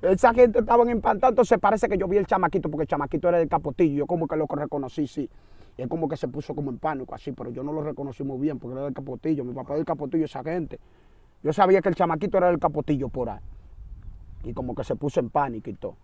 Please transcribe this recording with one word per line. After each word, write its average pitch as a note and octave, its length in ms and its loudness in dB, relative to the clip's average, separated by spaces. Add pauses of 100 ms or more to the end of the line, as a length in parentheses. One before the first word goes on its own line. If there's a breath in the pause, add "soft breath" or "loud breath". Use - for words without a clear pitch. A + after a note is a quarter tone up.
Esa G3 320 6
gente A#3+ 280 6
estaba A#3+ 300 4
empantada, A3+ 400 2
entonces B3 280 4
parece G#3 280 2
que G3 120 0
yo F#3+ 100 0
vi F#3 80 2
el G3+ 100 2
chamaquito, F#3 440 0
porque D3+ 140 -2
el - 40 -10
chamaquito D3 400 0
era F3 100 4
del E3 100 2
Capotillo, D#3 460 0
yo C#3+ 120 0
como E3 200 0
que D#3 100 -2
lo D#3 100 0
reconocí, C#3+ 600 -4
sí. C#3 220 -6 (480 soft breath)
Y B2 60 -8
él B2+ 60 -4
como D#3+ 200 -2
que D#3 80 -4
se D3 120 -6
puso C#3+ 260 -8
como C#3+ 160 -6
en A#2+ 80 -10
pánico, C3+ 360 -6
así, B2 180 -12
pero B2 180 -10
yo B2 120 -10
no D3 100 -6
lo D#3 100 -4
reconocí C#3+ 420 -8
muy C3+ 140 -6
bien, C#3+ 200 -2
porque A#2+ 160 -10
era C3+ 100 -6
del C#3 100 -4
Capotillo, C#3 500 -4
mi B2+ 80 -8
papá C3+ 220 -8
es D#3 60 0
del E3 40 -2
Capotillo, D3+ 400 -2
esa C#3 180 -10
gente. D#3+ 360 -6 (640 soft breath)
Yo D3 100 0
sabía F#3+ 300 6
que G3 80 2
el E3+ 40 2
chamaquito E3+ 440 2
era F3+ 80 4
del F3 120 4
Capotillo D3 520 0
por B2 180 -4
ahí. G#2 120 -8 (1040)
Y A#2+ 100 -8
como B2+ 200 -6
que - 80 -6
se B2 140 -4
puso C#3+ 240 -2
en B2 80 -2
pánico C3 400 -2
y G#2+ 60 -10
todo. - 300 -10